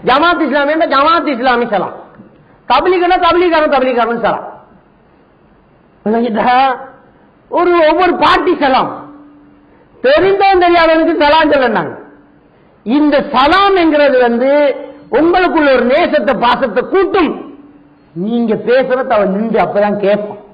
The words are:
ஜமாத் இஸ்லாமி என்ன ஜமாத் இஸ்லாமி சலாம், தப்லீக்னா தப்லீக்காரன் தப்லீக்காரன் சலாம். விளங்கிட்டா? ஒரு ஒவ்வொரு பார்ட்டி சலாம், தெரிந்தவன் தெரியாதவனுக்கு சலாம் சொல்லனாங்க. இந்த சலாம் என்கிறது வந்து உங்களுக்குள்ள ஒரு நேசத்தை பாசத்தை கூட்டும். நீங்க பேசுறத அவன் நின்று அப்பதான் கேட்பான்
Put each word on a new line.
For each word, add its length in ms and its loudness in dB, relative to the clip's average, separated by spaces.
ஜமாத் 360 0
இஸ்லாமி 300 -2
என்ன 180 -2
ஜமாத் 400 0
இஸ்லாமி 400 -2
சலாம், 240 -6
தப்லீக்னா 560 2
தப்லீக்காரன் 500 2
தப்லீக்காரன் 520 -2
சலாம். 200 -4
விளங்கிட்டா? 420 -2
ஒரு 240 0
ஒவ்வொரு 240 0
பார்ட்டி 380 2
சலாம், 280 0
தெரிந்தவன் 580 2
தெரியாதவனுக்கு 600 2
சலாம் 280 2
சொல்லனாங்க. 420 -2
இந்த 340 2
சலாம் 480 2
என்கிறது 340 2
வந்து 220 0
உங்களுக்குள்ள 580 2
ஒரு 160 0
நேசத்தை 440 0
பாசத்தை 380 -2
கூட்டும். 360 0
நீங்க 400 -2
பேசுறத 480 0
அவன் 180 0
நின்று 300 -2
அப்பதான் 400 -2
கேட்பான் 360 -4